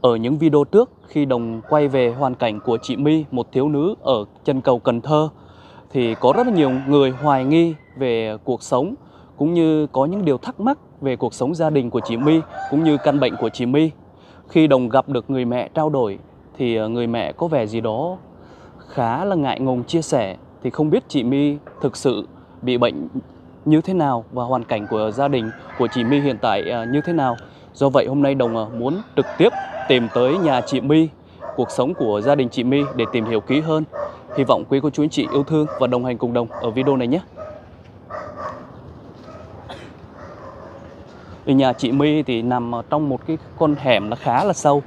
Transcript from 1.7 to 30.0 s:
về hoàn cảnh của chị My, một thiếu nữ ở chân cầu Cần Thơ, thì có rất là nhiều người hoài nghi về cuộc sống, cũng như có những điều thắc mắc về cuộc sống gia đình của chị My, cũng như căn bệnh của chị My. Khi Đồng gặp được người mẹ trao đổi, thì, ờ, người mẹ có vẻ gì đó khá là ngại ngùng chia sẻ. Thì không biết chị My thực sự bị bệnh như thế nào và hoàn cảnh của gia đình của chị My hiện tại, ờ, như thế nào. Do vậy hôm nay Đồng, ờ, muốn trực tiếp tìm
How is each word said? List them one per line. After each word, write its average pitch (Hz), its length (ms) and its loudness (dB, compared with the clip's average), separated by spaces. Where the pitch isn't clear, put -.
về 127 200 2
hoàn 131 160 0
cảnh 107 260 -4
của 113 220 -2
chị 123 140 -6
My, 151 340 2
một 120 220 -4
thiếu 135 160 0
nữ 151 340 0
ở 113 220 2
chân 135 160 0
cầu 123 180 2
Cần 117 220 0
Thơ, 151 280 2
thì 117 280 0
có 127 160 4
rất 240 100 2
là 247 60 0
nhiều 151 180 4
người 139 220 6
hoài 131 340 0
nghi 165 300 2
về 113 480 -2
cuộc 123 180 -4
sống, 147 320 0
cũng 160 180 0
như 156 320 2
có 131 200 -2
những 190 180 -4
điều 139 140 0
thắc 254 220 -12
mắc 262 180 0
về 135 160 -2
cuộc 117 180 -4
sống 135 200 -2
gia 160 160 0
đình 131 200 0
của 120 140 0
chị 113 120 -4
My, 151 240 4
cũng 151 140 2
như 151 200 4
căn 143 160 2
bệnh 127 160 0
của 117 120 -2
chị 120 180 -4
My. 151 240 2
Khi 156 180 4
Đồng 131 220 4
gặp 127 200 2
được 127 220 -4
người 131 140 0
mẹ 120 300 -2
trao 156 160 0
đổi, 113 280 0
thì, 120 180 0
ờ, 107 120 -2
người 120 180 -2
mẹ 113 260 -2
có 170 160 -4
vẻ 135 180 2
gì 113 140 -4
đó 127 360 -4
khá 127 360 -2
là 196 120 0
ngại 139 240 -2
ngùng 127 240 -2
chia 165 180 0
sẻ. 113 340 -2
Thì 127 80 -2
không 156 200 0
biết 214 180 2
chị 139 160 0
My 143 320 2
thực 135 160 -2
sự 110 320 0
bị 120 160 0
bệnh 113 300 0
như 156 160 6
thế 190 140 -4
nào 139 380 0
và 123 120 -4
hoàn 123 200 0
cảnh 104 260 -4
của 110 200 0
gia 135 180 0
đình 117 220 0
của 123 160 2
chị 123 100 0
My 143 160 4
hiện 139 200 0
tại, 101 300 2
ờ, 117 140 -4
như 131 160 0
thế 165 120 -4
nào. 131 240 0
Do 139 140 2
vậy 135 180 2
hôm 139 160 0
nay 139 120 2
Đồng, 117 220 -2
ờ, 110 120 -4
muốn 127 160 -2
trực 135 100 0
tiếp 190 100 4
tìm 123 260 2